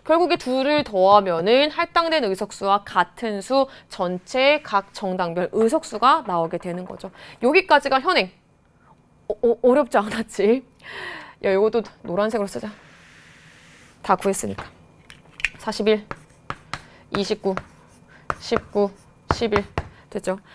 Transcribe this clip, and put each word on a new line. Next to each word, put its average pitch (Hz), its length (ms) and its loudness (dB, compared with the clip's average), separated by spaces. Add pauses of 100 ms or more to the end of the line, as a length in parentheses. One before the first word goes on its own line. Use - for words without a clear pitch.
결국에 339 320 2
둘을 262 460 0
더하면은 202 880 4
할당된 330 540 0
의석수와 196 580 -2
같은 202 580 -2
수 262 280 2 (200)
전체 254 760 0
각 196 280 -2
정당별 180 600 -4
의석수가 254 760 2
나오게 175 320 -2
되는 180 260 -10
거죠. 190 280 -14 (280)
여기까지가 285 600 2
현행. 262 320 0 (960)
어, - 140 -4
어, 240 200 0
어렵지 262 360 2
않았지? 214 680 0 (800)
야, 196 80 2
요것도 214 300 2 (200)
노란색으로 208 440 -2
쓰자. 208 240 -10 (1300)
다 190 140 2
구했으니까. 190 480 -4 (920)
사십일, 214 480 -2 (1120)
이십구, 196 380 -4 (840)
십구, 208 500 -2 (440)
십일. 208 300 0 (440)
됐죠? 196 300 -6 (160)